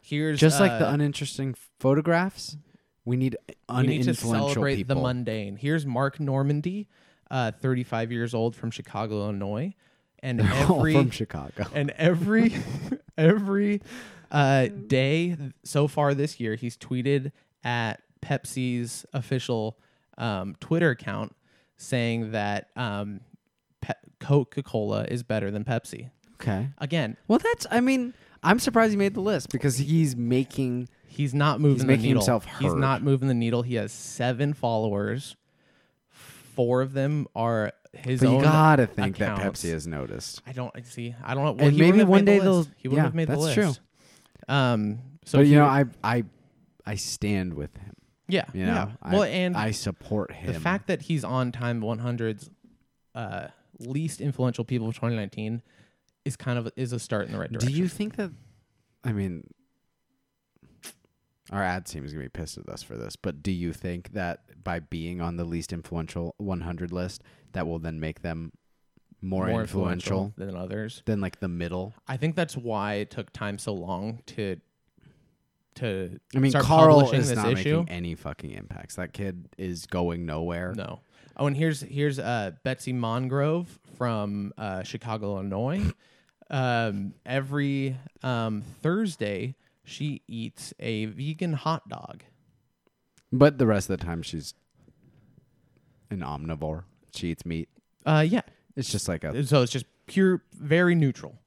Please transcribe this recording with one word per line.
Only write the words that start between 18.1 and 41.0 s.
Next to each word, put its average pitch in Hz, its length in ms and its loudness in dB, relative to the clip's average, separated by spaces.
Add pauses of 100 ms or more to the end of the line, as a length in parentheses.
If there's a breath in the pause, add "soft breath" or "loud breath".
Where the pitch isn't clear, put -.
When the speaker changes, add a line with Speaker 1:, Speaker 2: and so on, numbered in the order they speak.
Speaker 1:
Pepsi's 123 880 -4
official, 120 680 -4 (400)
um, 101 400 -4
Twitter 165 320 2
account 107 420 -6 (440)
saying 117 560 -2
that, 104 420 -2
um, 104 460 -6 (600)
Pe-, - 100 -6 (260)
Coca-Cola 110 840 0
is 120 180 -6
better 104 300 -4
than 107 100 -4
Pepsi. 127 480 -6 (300)
Speaker 2:
Okay. 110 380 -2
Speaker 1:
Again. 139 380 -2 (120)
Speaker 2:
Well, 220 100 4
that's, 466 320 -2
I 240 100 2
mean, 254 340 0 (280 soft breath)
I'm 208 160 6
surprised 226 320 4
he 208 60 0
made 196 180 2
the 226 60 -4
list 190 300 -2
because 131 280 0
he's 147 380 2
making 123 720 0 (200)
Speaker 1:
He's 143 240 -2
not 143 300 2
moving 143 140 6
Speaker 2:
he's 120 60 0
Speaker 1:
the 131 40 2
Speaker 2:
making 131 220 6
Speaker 1:
needle. 131 120 4
Speaker 2:
himself 113 240 2 (140)
Speaker 1:
He's 135 140 2
Speaker 2:
hurt. - 60 0
Speaker 1:
not 135 240 2
moving 135 260 2
the 135 40 4
needle. 120 300 2
He 123 140 -2
has 110 140 -4
seven 127 640 -2
followers. 110 840 -2 (760)
Four - 720 -2
of 135 100 -4
them 139 420 0
are 113 380 0 (220)
his 127 260 -2
Speaker 2:
But 131 80 6
you 127 80 6
Speaker 1:
own 139 60 4
Speaker 2:
gotta 156 440 8
think 101 300 -2
that 101 220 0
Speaker 1:
accounts. 95 260 -2
Speaker 2:
Pepsi 87 80 0
has 78 140 -4
noticed. 65 600 -8
Speaker 1:
I 127 60 -14
don't, 127 220 -10 (100)
see, 120 300 -12 (100)